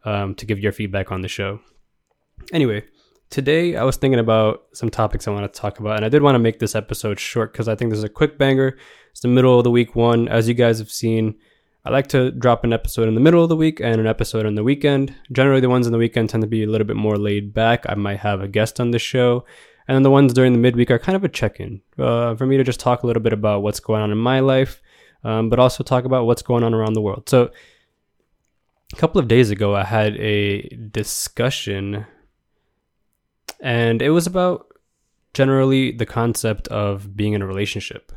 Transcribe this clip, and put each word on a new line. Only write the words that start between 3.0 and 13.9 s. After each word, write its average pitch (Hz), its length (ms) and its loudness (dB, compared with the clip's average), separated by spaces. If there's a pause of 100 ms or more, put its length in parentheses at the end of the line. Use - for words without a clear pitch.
today 160 460 0
I - 80 -4
was 131 140 0
thinking 131 220 2
about 110 520 2
some - 180 -6
topics - 380 -4
I 107 40 -4
wanna 101 180 -6
talk - 300 -10
about, 107 180 -4
and 107 80 -2
I 110 40 0
did 143 120 6
wanna 139 180 6
make 113 200 0
this 113 160 -4
episode 107 440 -6
short - 340 -6
'cause 113 140 -4
I 110 80 -2
think 117 160 -2
this 107 60 -2
is 107 80 -4
a 104 40 -6
quick 151 280 -2
banger. 135 400 2 (340)
It's - 80 -20
the - 80 -4
middle 127 300 6
of 120 80 4
the 123 40 4
week 120 280 2
one. 117 320 2
As 113 180 2
you 120 60 0
guys 117 260 2
have 107 100 -12
seen, 113 460 -2 (480)
I - 80 -6
like 135 160 0
to 131 240 0
drop 120 320 0
an 117 80 0
episode 113 380 -2
in 110 60 0
the 113 60 2
middle 170 220 6
of 165 60 2
the 165 80 0
week 160 240 0
and 113 180 0